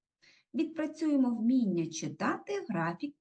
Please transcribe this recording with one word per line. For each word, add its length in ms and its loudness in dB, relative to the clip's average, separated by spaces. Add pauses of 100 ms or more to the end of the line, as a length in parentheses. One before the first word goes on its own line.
(540)
Відпрацюємо 840 0
вміння 520 2
читати 840 -4
графік 520 -4